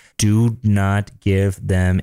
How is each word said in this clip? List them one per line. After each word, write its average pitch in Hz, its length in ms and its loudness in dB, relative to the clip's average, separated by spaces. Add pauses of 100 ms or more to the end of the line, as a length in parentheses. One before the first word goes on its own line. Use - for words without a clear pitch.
(160)
do 110 460 0
not 101 480 0 (100)
give 98 460 -2
them 92 360 0